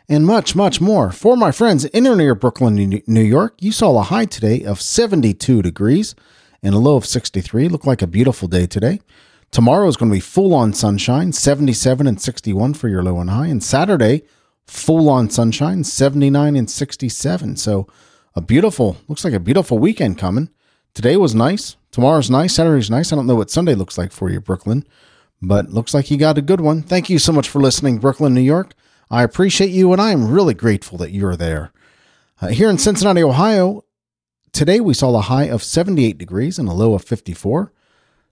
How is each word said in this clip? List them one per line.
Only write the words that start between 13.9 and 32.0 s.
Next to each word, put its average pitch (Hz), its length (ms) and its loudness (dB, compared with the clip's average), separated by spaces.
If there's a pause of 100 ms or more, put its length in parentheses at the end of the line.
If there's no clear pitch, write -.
full-on 147 640 2
sunshine, 143 540 -2
seventy-nine 143 680 0
and 120 160 -2
sixty-seven. 139 880 -6
So 98 320 -4 (480)
a 90 60 -6
beautiful, 123 560 0 (100)
looks 151 160 -10
like 156 100 -2
a 95 60 -2
beautiful 120 380 0
weekend 143 400 0
coming. 107 320 -4 (420)
Today 123 240 0
was 160 180 2
nice. 143 420 -2 (160)
Tomorrow's 135 360 2
nice. 151 280 0
Saturday's 147 340 2
nice. 139 200 -2
I 156 60 -2
don't 131 100 -2
know 123 100 2
what 104 140 -2
Sunday 170 240 0
looks 95 220 -6
like 90 160 -6
for 92 180 -6
you, 92 80 -4
Brooklyn, 101 480 -4 (540)
but 98 300 -2
looks 110 240 -6
like 139 160 0
you 143 60 0
got 151 200 2
a 147 60 -2
good 175 180 0
one. 156 220 0
Thank 180 260 -4
you 180 120 2
so 170 100 0
much 147 180 0
for 143 120 -2
listening, 135 380 0
Brooklyn, 135 360 0
New 127 60 2
York. 156 340 0 (340)
I 120 140 0
appreciate 190 480 0
you, 185 220 4
and 190 100 2
I 220 80 2
am 127 180 2
really 165 240 2
grateful 98 460 -2
that 87 140 -8
you're 98 240 -2
there. 80 360 -6 (680)